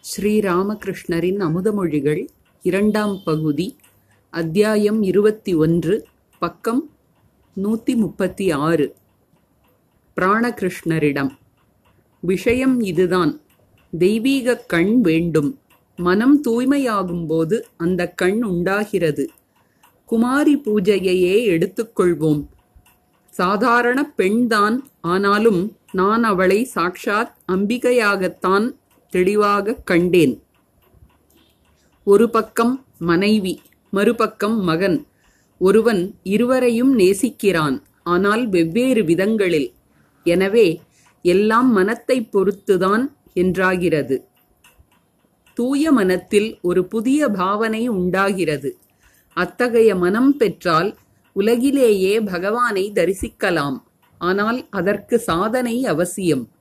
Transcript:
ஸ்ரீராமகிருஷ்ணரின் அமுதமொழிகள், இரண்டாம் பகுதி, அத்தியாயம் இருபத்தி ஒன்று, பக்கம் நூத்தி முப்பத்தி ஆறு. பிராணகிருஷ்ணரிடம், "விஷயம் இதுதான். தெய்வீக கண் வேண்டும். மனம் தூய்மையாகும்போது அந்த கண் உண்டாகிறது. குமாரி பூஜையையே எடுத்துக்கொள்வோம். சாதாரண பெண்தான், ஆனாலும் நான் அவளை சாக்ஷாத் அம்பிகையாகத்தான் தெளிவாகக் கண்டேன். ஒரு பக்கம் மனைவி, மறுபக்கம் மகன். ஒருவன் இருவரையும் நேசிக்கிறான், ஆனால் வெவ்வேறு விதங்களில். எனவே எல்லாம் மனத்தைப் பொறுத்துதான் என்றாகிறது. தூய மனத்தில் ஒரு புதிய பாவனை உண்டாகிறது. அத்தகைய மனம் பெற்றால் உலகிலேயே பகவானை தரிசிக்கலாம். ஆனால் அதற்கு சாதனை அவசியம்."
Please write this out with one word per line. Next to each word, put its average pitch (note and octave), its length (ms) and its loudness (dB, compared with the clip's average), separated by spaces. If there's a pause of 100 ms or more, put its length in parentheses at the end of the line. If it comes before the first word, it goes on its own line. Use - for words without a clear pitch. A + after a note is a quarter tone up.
ஸ்ரீராமகிருஷ்ணரின் G3 1300 -2
அமுதமொழிகள், E3+ 880 -2 (340)
இரண்டாம் G3+ 640 -2
பகுதி, D#3 520 -4 (520)
அத்தியாயம் G#3 760 0
இருபத்தி G3+ 500 0
ஒன்று, E3 520 0 (340)
பக்கம் A3+ 500 -6 (760)
நூத்தி A3+ 320 -2
முப்பத்தி F#3 560 -2
ஆறு. D3+ 440 0 (1200)
பிராணகிருஷ்ணரிடம், F3+ 1120 -2 (920)
"விஷயம் B3 640 0
இதுதான். F3+ 600 0 (560)
தெய்வீக A#3 600 0
கண் G3+ 440 0
வேண்டும். D#3+ 580 0 (360)
மனம் A3 480 2
தூய்மையாகும்போது G3+ 1160 -2 (160)
அந்த F3 300 -2
கண் G3 360 -2
உண்டாகிறது. F3+ 840 -2 (760)
குமாரி C4+ 520 2
பூஜையையே F#3+ 880 0
எடுத்துக்கொள்வோம். E3 1000 0 (840)
சாதாரண A#3+ 840 0
பெண்தான், G#3+ 760 0 (140)
ஆனாலும் G3+ 760 0 (140)
நான் G#3 320 0
அவளை G3 520 0
சாக்ஷாத் G3+ 580 -4 (180)
அம்பிகையாகத்தான் G3+ 1200 0 (340)
தெளிவாகக் G3+ 760 0
கண்டேன். F3 580 2 (1600)
ஒரு G3+ 260 4
பக்கம் A3+ 560 -2 (120)
மனைவி, F#3 640 0 (280)
மறுபக்கம் G#3+ 760 -2
மகன். F3 420 -2 (520)
ஒருவன் G3+ 640 2
இருவரையும் A#3+ 760 2
நேசிக்கிறான், F#3 840 0 (220)
ஆனால் G3+ 440 0
வெவ்வேறு G3+ 560 2
விதங்களில். E3+ 680 0 (500)
எனவே F#3+ 580 2 (400)
எல்லாம் A3 500 2
மனத்தைப் A3 640 0
பொறுத்துதான் G3 760 0 (240)
என்றாகிறது. F3 880 -2 (1300)
தூய C#4 380 0
மனத்தில் G3+ 720 0
ஒரு F3+ 240 0
புதிய C4 420 -2
பாவனை G#3+ 600 -2
உண்டாகிறது. F3+ 920 -2 (560)
அத்தகைய A3 640 2
மனம் A3+ 420 2
பெற்றால் F3+ 600 -2 (360)
உலகிலேயே A3+ 840 2
பகவானை G#3 720 -2
தரிசிக்கலாம். F3 920 -2 (360)
ஆனால் G#3 520 -2
அதற்கு G3+ 500 -2
சாதனை A3+ 680 -2
அவசியம்." E3 640 -2 (120)